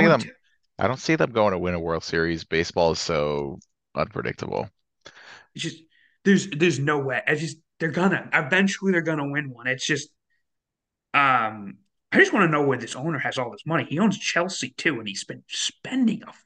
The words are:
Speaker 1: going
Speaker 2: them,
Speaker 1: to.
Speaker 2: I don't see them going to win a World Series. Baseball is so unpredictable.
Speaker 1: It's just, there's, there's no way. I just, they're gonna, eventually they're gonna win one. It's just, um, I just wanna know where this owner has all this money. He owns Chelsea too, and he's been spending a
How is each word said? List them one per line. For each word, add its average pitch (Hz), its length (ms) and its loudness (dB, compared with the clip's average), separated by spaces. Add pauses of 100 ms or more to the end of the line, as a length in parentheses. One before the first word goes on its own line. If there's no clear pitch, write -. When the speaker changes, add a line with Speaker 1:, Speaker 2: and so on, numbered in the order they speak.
Speaker 1:
going 165 80 8
Speaker 2:
them, 139 120 6
Speaker 1:
to. - 100 -10 (480)
Speaker 2:
I 98 80 2
don't 127 120 -2
see 160 160 0
them 156 160 2
going 107 200 4
to 90 80 -2
win 90 160 -2
a 85 40 -2
World 82 240 -2
Series. 82 400 0
Baseball 82 480 2
is 80 80 -2
so 73 600 -2 (360)
unpredictable. - 720 -4 (840)
Speaker 1:
It's 139 100 -10
just, 160 140 -8 (480)
there's, 196 240 4
there's 147 300 0
no 147 180 0
way. 131 300 -2
I 151 80 2
just, 147 220 -6 (220)
they're 165 120 -4
gonna, 175 420 0
eventually 190 580 2
they're 170 100 2
gonna 147 300 -2
win 143 200 -4
one. 120 160 -10
It's 127 180 -2
just, - 240 -2 (1040)
um, 113 640 2 (340)
I 196 60 2
just 381 160 6
wanna 202 140 4
know 147 160 2
where 131 160 2
this 113 160 -10
owner 143 240 -4
has 127 180 -6
all 120 140 -4
this - 160 -16
money. 160 200 0
He 147 120 -2
owns 220 180 4
Chelsea - 580 -4
too, 147 220 -2
and 110 100 -10
he's 98 160 -8
been - 240 -14
spending - 760 -2
a - 100 -18 (120)